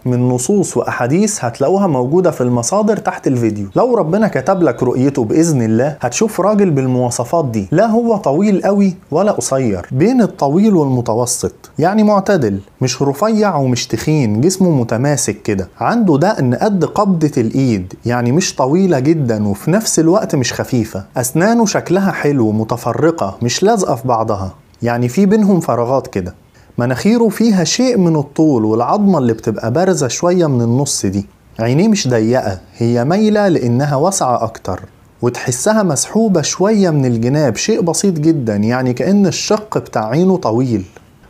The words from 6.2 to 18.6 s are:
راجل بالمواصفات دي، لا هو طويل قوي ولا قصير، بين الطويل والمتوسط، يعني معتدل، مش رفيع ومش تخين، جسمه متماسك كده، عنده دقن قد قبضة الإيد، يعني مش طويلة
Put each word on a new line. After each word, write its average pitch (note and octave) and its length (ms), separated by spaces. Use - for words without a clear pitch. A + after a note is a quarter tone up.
راجل G3+ 300
بالمواصفات B2+ 760
دي، A2 260
لا F#3+ 160
هو A3+ 300
طويل F3+ 460
قوي G3 320
ولا G3 220
قصير، A#2+ 600
بين A3 300
الطويل F#3+ 520
والمتوسط، B2 1040
يعني F#3+ 240
معتدل، F#3+ 560
مش B2+ 220
رفيع G3+ 540
ومش B2+ 300
تخين، A#2 540
جسمه F3+ 300
متماسك B2 720
كده، G2 260
عنده F3 380
دقن D3 360
قد G3 300
قبضة E3+ 520
الإيد، A2+ 580
يعني A#2+ 260
مش F3 220
طويلة D#3+ 440